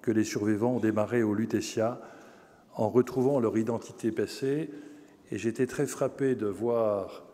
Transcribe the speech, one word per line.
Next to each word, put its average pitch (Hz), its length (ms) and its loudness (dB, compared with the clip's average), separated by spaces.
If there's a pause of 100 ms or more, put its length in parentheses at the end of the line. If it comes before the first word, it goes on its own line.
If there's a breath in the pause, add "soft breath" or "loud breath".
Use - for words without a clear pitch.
que 120 100 0
les 107 120 4
survivants 107 540 0
ont - 20 0
démarrée 107 420 2
au 104 120 2
Lutetia 113 680 0 (720 loud breath)
en 110 160 0
retrouvant 127 500 4
leur 110 180 2
identité 113 540 -2
passée. 135 580 -2 (640 loud breath)
Et 104 60 -4
j'étais 113 300 0
très 143 180 -2
frappé 131 500 0
de 107 120 -2
voir 104 760 0 (100)